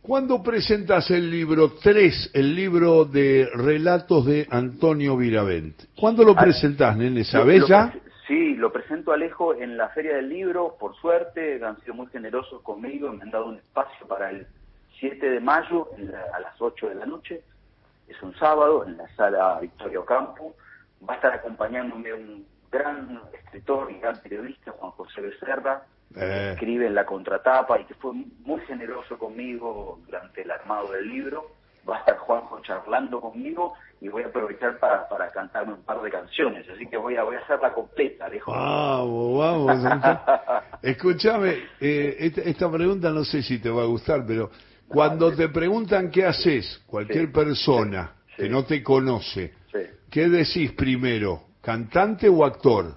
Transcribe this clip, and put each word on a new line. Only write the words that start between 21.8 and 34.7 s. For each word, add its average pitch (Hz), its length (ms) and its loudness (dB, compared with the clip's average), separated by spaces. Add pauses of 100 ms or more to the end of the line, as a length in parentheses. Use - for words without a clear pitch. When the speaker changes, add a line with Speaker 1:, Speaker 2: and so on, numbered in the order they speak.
Speaker 2:
un 107 340 -18 (240)
gran 135 500 -6 (120)
escritor - 580 -6
y 95 80 -18
gran 113 220 -6
periodista, 110 500 -14
Juan 92 220 -16
José - 280 -16
Becerra, 135 640 -6 (320)
Speaker 1:
Eh. - 20 -16
Speaker 2:
que 98 360 -4
escribe 117 340 -2
en 104 80 -2
La 101 100 2
Contratapa 98 760 0
y - 60 -8
que - 80 -20
fue 127 200 -10
muy 139 480 -10
generoso 120 580 -12
conmigo 113 880 -12
durante 92 340 -14
el - 80 -12
armado 101 420 -6
del 98 160 -6
libro. 139 440 -10 (360)
Va 131 100 -4
a - 20 -10
estar - 180 2
Juanjo 117 460 -4
charlando 120 580 -4
conmigo 175 540 -8 (260)
y 98 80 -12
voy 110 140 -6
a - 40 -8
aprovechar 120 520 -6